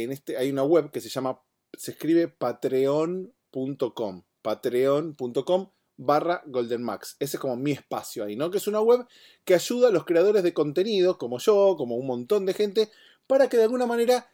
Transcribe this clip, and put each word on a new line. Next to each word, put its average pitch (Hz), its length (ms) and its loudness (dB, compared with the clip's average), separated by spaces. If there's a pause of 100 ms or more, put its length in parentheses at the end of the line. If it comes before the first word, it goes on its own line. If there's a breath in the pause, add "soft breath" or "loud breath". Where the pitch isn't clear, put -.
en 123 80 -6
este, 139 240 -10
hay 131 140 0
una 135 120 -2
web 147 300 2
que 123 80 -8
se 113 80 -12
llama, 131 340 -6 (340)
se - 140 -14
escribe 165 380 0
patreon 143 1040 -2 (160)
punto 135 440 -4
com, 95 280 -6 (200)
patreon 135 760 0
punto 127 280 -6
com 190 260 -2 (300)
barra 147 460 0
Golden 123 360 -4
Max. 107 360 -8
Ese 143 180 -6
es - 40 -8
como 127 160 -4
mi 139 160 -2
espacio - 520 -8
ahí, 104 120 -8
¿no? 156 160 -4
Que 202 60 0
es - 100 -8
una 208 120 0
web 240 240 4 (400 soft breath)
que 185 100 4
ayuda 240 340 4
a - 20 2
los 165 140 0
creadores 185 400 4
de 175 100 0
contenido, 180 640 2
como 123 220 -6
yo, 202 360 4
como 120 200 -4
un 131 100 -6
montón 131 400 -2
de 185 80 -2
gente, 208 340 0 (380 soft breath)
para 269 220 4
que 254 80 -2
de 226 80 6
alguna 247 200 0
manera 233 500 0